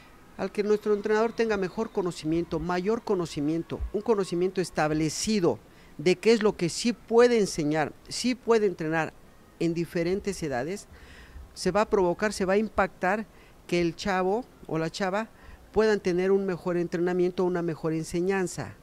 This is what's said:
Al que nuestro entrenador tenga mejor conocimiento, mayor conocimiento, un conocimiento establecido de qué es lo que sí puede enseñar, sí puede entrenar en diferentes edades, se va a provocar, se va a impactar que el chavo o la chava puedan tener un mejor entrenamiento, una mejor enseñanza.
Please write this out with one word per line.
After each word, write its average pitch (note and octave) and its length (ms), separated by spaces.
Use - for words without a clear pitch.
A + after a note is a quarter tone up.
Al F#3+ 160
que G#3 100
nuestro G#3 300
entrenador G#3+ 400
tenga A3 240
mejor G3 340
conocimiento, E3+ 680
mayor F3+ 440
conocimiento, E3 800
un - 80
conocimiento F#3+ 640
establecido D#3 1000
de E3+ 180
qué G#3+ 160
es A3+ 120
lo G#3 120
que F3 140
sí - 240
puede A#3 460
enseñar, D#3 520
sí B3 280
puede G#3+ 300
entrenar D#3+ 460
en E3 140
diferentes F3 680
edades, D3+ 460
se - 180
va F3+ 100
a A3+ 80
provocar, G3 420
se G3+ 140
va F#3 80
a G#3 40
impactar G3+ 680
que F3 140
el E3 160
chavo F#3+ 480
o D#3 120
la D#3+ 120
chava G3+ 380
puedan G#3+ 260
tener F#3 320
un G3 140
mejor F3 320
entrenamiento, F3+ 680
una F3 180
mejor E3 300
enseñanza. E3+ 920